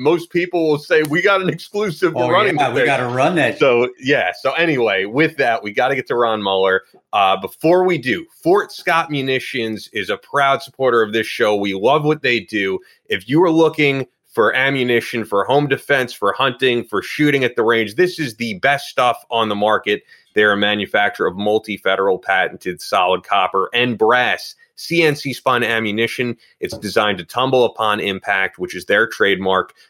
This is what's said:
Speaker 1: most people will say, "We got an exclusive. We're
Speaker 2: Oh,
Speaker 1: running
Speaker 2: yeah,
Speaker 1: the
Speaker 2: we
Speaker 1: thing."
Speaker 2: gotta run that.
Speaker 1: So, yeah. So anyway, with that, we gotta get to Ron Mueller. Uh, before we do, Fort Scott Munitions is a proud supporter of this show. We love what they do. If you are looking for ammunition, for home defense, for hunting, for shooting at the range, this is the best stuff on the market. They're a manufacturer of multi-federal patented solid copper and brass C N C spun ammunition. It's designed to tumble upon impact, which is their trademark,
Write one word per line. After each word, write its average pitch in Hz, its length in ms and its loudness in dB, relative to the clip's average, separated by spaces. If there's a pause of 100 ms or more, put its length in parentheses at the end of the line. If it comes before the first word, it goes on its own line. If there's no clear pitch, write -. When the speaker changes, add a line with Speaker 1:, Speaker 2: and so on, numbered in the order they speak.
Speaker 1:
most 165 300 0
people 175 400 -2
will 147 80 0
say, 156 240 2
"We 151 180 -2
got 190 220 2
an 180 80 -2
exclusive. 175 640 -4
We're 123 100 -2
Speaker 2:
Oh, 123 60 -2
Speaker 1:
running 185 260 2
Speaker 2:
yeah, 139 120 0
Speaker 1:
the 117 60 -4
Speaker 2:
we - 60 0
Speaker 1:
thing." - 60 2
Speaker 2:
gotta 127 200 0
run 131 300 0
that. 123 220 0
Speaker 1:
So, 120 320 4 (100)
yeah. 123 400 0
So 135 140 0
anyway, 123 500 0
with 151 320 0
that, 120 260 0
we 104 100 -8
gotta 127 220 0
get 131 140 -6
to 127 80 -2
Ron 113 260 0
Mueller. 95 400 2 (300)
Uh, 98 260 2
before 170 460 2
we 180 140 0
do, 117 260 -4 (180)
Fort 196 300 2
Scott 165 380 -2
Munitions 131 840 -4
is 98 160 -6
a 101 80 -2
proud 139 460 0
supporter 120 400 0
of 107 100 -2
this 110 140 -2
show. 107 280 0
We 101 200 -2
love 131 300 2
what 151 180 0
they 123 180 0
do. 98 380 -4 (320)
If 101 180 -4
you 151 160 2
are 170 60 4
looking 151 560 2 (200)
for - 280 0
ammunition, 123 720 0
for 98 200 0
home 139 220 2
defense, 127 460 -2
for 101 200 -2
hunting, 127 520 0
for 98 180 -4
shooting 143 420 0
at 120 120 -2
the 120 80 0
range, 113 320 0
this 180 240 0
is 123 160 -8
the 113 240 -6
best 139 280 0
stuff 123 420 0
on 113 180 0
the 104 80 -2
market. 104 460 0 (320)
They're 107 180 4
a 101 40 2
manufacturer 101 720 0
of 90 100 -2
multi-federal 98 800 0
patented 92 640 -2
solid 92 440 0
copper 95 500 0
and 120 240 0
brass 113 560 0 (220)
C 170 260 -2
N 151 140 2
C 139 160 -8
spun 120 320 0
ammunition. 113 720 -2 (240)
It's 90 180 -8
designed 104 400 -2
to 90 60 -12
tumble 127 400 2
upon 107 340 0
impact, 95 640 -4
which 90 160 -8
is 85 80 -12
their 107 240 2
trademark, 95 640 0 (160)